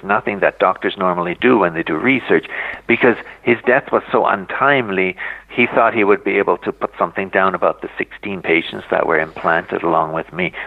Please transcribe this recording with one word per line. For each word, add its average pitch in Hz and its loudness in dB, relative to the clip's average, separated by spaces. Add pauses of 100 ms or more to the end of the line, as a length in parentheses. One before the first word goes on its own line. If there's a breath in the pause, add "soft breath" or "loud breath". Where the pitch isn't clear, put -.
nothing 101 -2
that 80 0
doctors 95 0
normally 87 -2
do 123 4
when 87 2
they 82 -2
do 78 -4
research, 98 0 (400 loud breath)
because 117 4 (240 loud breath)
his 120 2
death 127 2
was 110 2
so 110 2
untimely. 101 0 (360 loud breath)
He 120 2
thought 113 2
he 110 4
would 98 4
be 98 0
able 95 2
to 104 -6
put - -6
something 98 -2
down 95 2
about 87 0
the - -8
sixteen - -8
patients 82 -2
that 78 0
were 80 2
implanted 82 -2
along 82 0
with 80 -6
me, 85 -4 (140 loud breath)